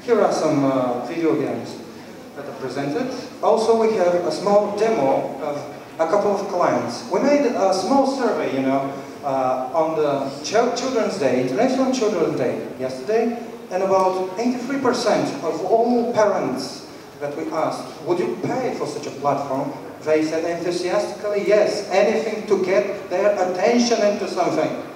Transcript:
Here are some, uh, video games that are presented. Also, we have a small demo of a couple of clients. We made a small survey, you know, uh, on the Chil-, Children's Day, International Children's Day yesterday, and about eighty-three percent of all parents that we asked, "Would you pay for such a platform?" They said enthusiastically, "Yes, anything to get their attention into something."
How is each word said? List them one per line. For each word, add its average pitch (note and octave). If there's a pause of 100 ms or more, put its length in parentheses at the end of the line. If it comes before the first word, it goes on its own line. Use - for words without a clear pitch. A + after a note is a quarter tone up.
Here A3+
are F#3+
some, D3
uh, B2+
video E3
games A#2 (580)
that -
are -
presented. C#3+ (280)
Also, A3
we A3
have F3
a E3+
small G3+
demo G#3+
of D3 (420)
a -
couple G3+
of -
clients. C#3
We F#3+
made C#4+
a F#3+
small C4
survey, D#3
you C3+
know, C3+ (320)
uh, B2+
on D#3+
the C#3 (140)
Chil-, A#3+
Children's A3
Day, B2+
International B3+
Children's F3+
Day - (100)
yesterday, A3 (320)
and F#3
about F#3
eighty-three B3+
percent - (160)
of D#3
all A#3
parents D#3+ (340)
that D3
we D#3+
asked, D3+ (160)
"Would F3+
you -
pay -
for D3
such -
a C3+
platform?" C#3 (300)
They D#3
said D#3+
enthusiastically, F3+
"Yes, -
anything G#3+
to F#3
get -
their G3+
attention G#3
into G3+
something." D#3 (120)